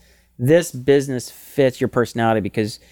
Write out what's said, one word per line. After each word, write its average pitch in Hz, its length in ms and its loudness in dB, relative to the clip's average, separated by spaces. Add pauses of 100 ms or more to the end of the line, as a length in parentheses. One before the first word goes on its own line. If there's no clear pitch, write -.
(380)
this 156 340 2
business 135 580 -2
fits - 500 -2
your 123 80 -2
personality 113 520 0
because 107 380 -4 (140)